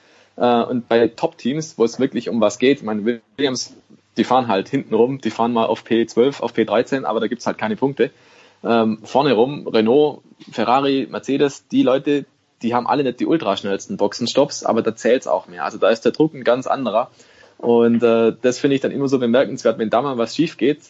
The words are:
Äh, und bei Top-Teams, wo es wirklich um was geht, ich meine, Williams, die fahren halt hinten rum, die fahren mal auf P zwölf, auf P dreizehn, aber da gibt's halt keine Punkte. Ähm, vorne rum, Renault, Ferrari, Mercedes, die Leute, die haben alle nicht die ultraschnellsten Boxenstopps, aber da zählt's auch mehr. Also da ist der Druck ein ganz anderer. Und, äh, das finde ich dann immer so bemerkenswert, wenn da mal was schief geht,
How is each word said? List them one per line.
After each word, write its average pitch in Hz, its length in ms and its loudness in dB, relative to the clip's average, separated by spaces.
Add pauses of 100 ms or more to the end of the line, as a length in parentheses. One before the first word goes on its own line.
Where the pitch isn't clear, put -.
(360)
Äh, 120 280 2
und 120 260 -6
bei 117 200 4
Top-Teams, 156 680 -6
wo 110 60 2
es 117 160 -4
wirklich 131 280 -2
um 113 140 -2
was 104 160 2
geht, 143 220 2
ich - 40 -18
meine, 107 380 -4 (160)
Williams, 131 380 -4 (420)
die 117 60 0
fahren 123 240 2
halt 98 200 0
hinten - 280 -4
rum, 127 260 2
die 110 80 -4
fahren 117 240 -2
mal 117 120 0
auf - 180 -2
P 113 240 0
zwölf, 135 320 0
auf - 160 -6
P 113 100 2
dreizehn, 127 400 -2
aber 110 140 -2
da 110 80 -4
gibt's 117 180 -8
halt - 140 -6
keine 110 160 -4
Punkte. 135 340 -2 (540)
Ähm, 113 400 2
vorne 135 300 0
rum, 127 340 0
Renault, 127 540 2 (300)
Ferrari, 135 600 0
Mercedes, 135 560 -2
die 135 160 2
Leute, 139 420 0 (380)
die 117 100 -2
haben 123 140 0
alle 147 160 0
nicht 123 160 -4
die - 80 -2
ultraschnellsten 101 720 -2
Boxenstopps, 120 680 -2
aber 113 180 0
da 110 140 -4
zählt's 123 320 0
auch 92 200 -2
mehr. 87 180 -10
Also 101 120 -8
da 95 120 2
ist 113 140 0
der 113 100 2
Druck 156 200 0
ein 135 100 -14
ganz 123 220 0
anderer. 120 460 -2 (480)
Und, 117 440 4
äh, 113 380 4
das 127 180 0
finde 139 160 2
ich 131 60 0
dann 107 100 -2
immer 139 160 -4
so 131 120 2
bemerkenswert, 120 580 0
wenn 110 120 -2
da 110 120 2
mal 135 160 -4
was 113 180 -4
schief 160 220 -2
geht, 147 320 0